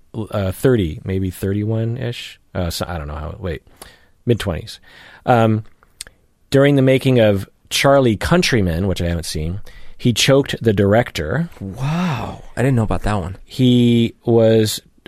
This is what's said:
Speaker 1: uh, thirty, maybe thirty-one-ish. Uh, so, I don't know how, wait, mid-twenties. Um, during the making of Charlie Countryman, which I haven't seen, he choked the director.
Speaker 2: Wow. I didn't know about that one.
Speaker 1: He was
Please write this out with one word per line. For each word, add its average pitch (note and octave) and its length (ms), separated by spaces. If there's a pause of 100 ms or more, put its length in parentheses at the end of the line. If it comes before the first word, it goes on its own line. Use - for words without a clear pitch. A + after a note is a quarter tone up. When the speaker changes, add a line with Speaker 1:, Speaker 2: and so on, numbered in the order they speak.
(120)
Speaker 1:
uh, G2+ 380
thirty, G#2 540
maybe F#2+ 260
thirty-one-ish. A2 1080 (120)
Uh, F2+ 160
so, - 200
I E2+ 100
don't D2 80
know D2 80
how, D2+ 240
wait, - 240 (640)
mid-twenties. G#2 540 (440)
Um, A2+ 380 (880)
during C#3+ 240
the C3+ 80
making C3 380
of G#2 280 (220)
Charlie C3+ 480
Countryman, G2+ 680
which F2+ 140
I F2 80
haven't E2+ 160
seen, E2 380 (340)
he B2 160
choked C3+ 500
the A2+ 120
director. G#2 720 (100)
Speaker 2:
Wow. B2+ 840 (100)
I - 60
didn't B2+ 160
know A2+ 60
about F#2 220
that G#2 100
one. F#2+ 320
Speaker 1:
He A#2+ 680 (120)
was A2+ 520 (300)